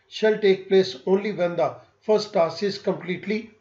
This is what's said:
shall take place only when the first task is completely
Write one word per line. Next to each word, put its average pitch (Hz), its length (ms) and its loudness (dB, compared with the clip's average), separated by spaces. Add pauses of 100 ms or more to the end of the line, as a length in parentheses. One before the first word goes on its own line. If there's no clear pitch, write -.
shall 214 300 0
take 190 300 2
place 190 360 2
only 202 280 0
when 175 240 -2
the 151 200 0 (240)
first - 320 0
task 165 300 0
is 202 160 -4
completely 185 720 -4 (100)